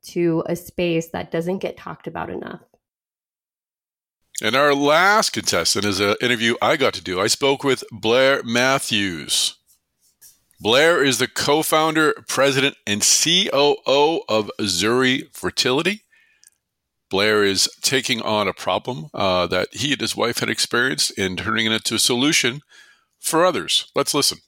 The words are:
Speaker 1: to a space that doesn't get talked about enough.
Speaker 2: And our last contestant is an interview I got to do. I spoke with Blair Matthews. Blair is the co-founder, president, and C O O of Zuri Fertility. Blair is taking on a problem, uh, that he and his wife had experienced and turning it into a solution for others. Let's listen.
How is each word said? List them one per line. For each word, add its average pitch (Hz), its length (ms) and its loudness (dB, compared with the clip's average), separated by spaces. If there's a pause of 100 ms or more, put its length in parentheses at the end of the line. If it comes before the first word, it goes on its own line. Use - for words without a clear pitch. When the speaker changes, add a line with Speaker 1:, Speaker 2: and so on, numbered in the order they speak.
Speaker 1:
to 170 360 0
a 170 100 -4
space 165 540 -4
that 170 220 -8
doesn't 170 280 -4
get - 180 -8
talked - 280 -16
about 170 240 -8
enough. - 320 -12 (1800)
Speaker 2:
And 110 100 0
our 143 220 4
last 175 540 4
contestant 101 560 -2
is 101 160 0
an 101 200 2
interview 117 400 0
I 127 140 2
got 131 200 0
to 95 60 -10
do. 90 200 -4
I 107 60 2
spoke 139 360 0
with 131 260 -2
Blair 123 540 2
Matthews. 113 1120 -2 (1040)
Blair 139 420 4
is 135 180 2
the 127 80 0
co-founder, 156 840 2 (140)
president, 135 480 2 (100)
and 104 160 -2
C 180 520 2
O 143 320 4
O 147 420 2
of 107 320 0
Zuri 117 760 0
Fertility. 151 680 -2 (1080)
Blair 104 360 2
is 98 240 0 (120)
taking 127 400 -2
on 107 280 0
a 87 40 -6
problem, 104 600 -6
uh, 90 340 0
that 90 240 -2
he 135 220 -4
and 120 80 -4
his - 160 -6
wife 113 220 -2
had 113 100 -4
experienced 123 680 -2
and 92 200 -2
turning 110 280 -4
it 110 60 0
into - 240 -2
a - 40 -2
solution 131 600 0 (600)
for 160 260 0
others. 110 500 -2
Let's 139 180 -2
listen. 143 340 0